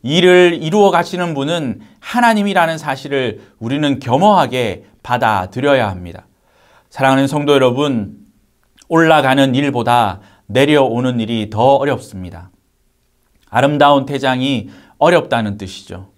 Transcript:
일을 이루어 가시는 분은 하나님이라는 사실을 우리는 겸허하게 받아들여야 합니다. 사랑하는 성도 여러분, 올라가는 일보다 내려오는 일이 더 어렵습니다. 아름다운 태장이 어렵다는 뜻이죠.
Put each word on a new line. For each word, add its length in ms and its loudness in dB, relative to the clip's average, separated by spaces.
일을 580 4
이루어 280 2
가시는 460 -2
분은 460 -6
하나님이라는 800 0
사실을 640 -6
우리는 400 -4
겸허하게 840 0
받아들여야 840 0
합니다. 380 -12
사랑하는 380 0
성도 260 0
여러분, 640 0
올라가는 640 2
일보다 680 0
내려오는 720 0
일이 320 -6
더 240 2
어렵습니다. 760 -6
아름다운 580 2
태장이 640 -4
어렵다는 600 0
뜻이죠. 600 -16